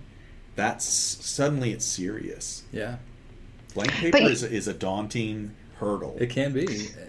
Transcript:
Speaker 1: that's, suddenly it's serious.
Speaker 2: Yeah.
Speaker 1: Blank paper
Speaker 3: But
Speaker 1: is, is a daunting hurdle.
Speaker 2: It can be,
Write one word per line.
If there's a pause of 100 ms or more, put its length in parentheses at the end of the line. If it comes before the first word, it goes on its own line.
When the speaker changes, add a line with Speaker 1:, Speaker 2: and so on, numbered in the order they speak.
(580)
Speaker 1:
that's,
suddenly
it's
serious. (100)
Speaker 2:
Yeah. (760)
Speaker 1:
Blank
paper
Speaker 3:
But
Speaker 1:
is,
is
a
daunting (220)
hurdle.
Speaker 2:
It
can
be, (440)